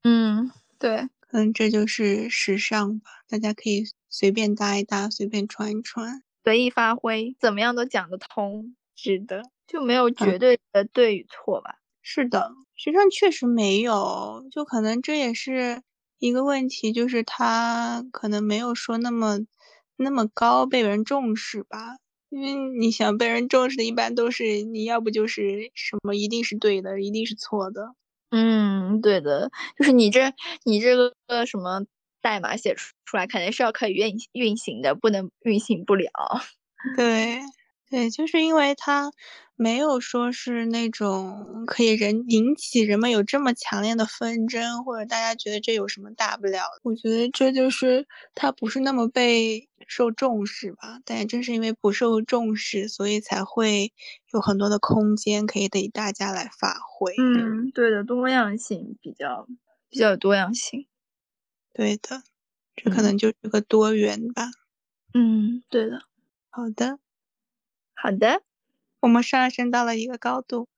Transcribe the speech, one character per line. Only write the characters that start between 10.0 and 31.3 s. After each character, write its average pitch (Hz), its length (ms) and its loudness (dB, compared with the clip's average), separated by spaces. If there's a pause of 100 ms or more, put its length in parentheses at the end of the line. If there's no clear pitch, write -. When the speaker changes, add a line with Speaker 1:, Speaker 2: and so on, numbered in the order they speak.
Speaker 1:
绝 196 260 2
对 247 220 6 (140)
的 202 100 4
对 220 320 4
与 - 140 -8
错 - 320 -4
吧。 - 80 -18 (100)
Speaker 2:
嗯。 - 60 -20 (160)
是 269 260 -2
的， 208 240 -2 (240)
时 - 160 -4
尚 381 180 6
确 370 220 4
实 269 160 -6
没 208 320 4
有， 214 720 -2
就 294 140 -6
可 233 160 -2
能 226 200 0
这 302 160 -2
也 247 160 -2
是 254 480 -4 (380)
一 240 140 0
个 254 100 2
问 269 240 0
题， 220 240 -4
就 240 160 0
是 240 160 0
它 233 880 -2
可 - 160 -8
能 208 160 0
没 208 140 0
有 240 180 -2
说 233 220 -6
那 240 120 -2
么 220 300 0 (640)
那 269 100 0
么 233 160 2
高， 247 380 4
被 262 160 0
人 208 220 2
重 254 320 -2
视 220 280 -10
吧。 233 340 -14 (320)
因 277 120 -10
为 269 120 -6 (260)
你 226 120 4
想 214 260 2
被 233 100 2
人 240 220 0
重 254 200 4
视 262 60 -6
的， 226 80 -2
一 226 80 -2
般 233 240 0
都 240 160 0
是 214 300 -2
你 220 240 -6
要 233 160 0
不 220 80 0
就 214 180 0
是 208 480 -4
什 - 260 -8
么 202 140 -2
一 208 140 -2
定 233 140 -2
是 214 140 -6
对 202 240 2
的， 196 200 -6
一 202 100 -4
定 220 140 -2
是 220 100 -8
错 196 340 -6
的。 220 240 -12 (360)
Speaker 1:
嗯， 214 720 2
对 208 180 4
的。 147 320 0 (260)
就 285 60 2
是 285 80 6
你 233 180 8
这， 262 240 4 (300)
你 214 160 2
这 247 160 6
个 247 180 4 (320)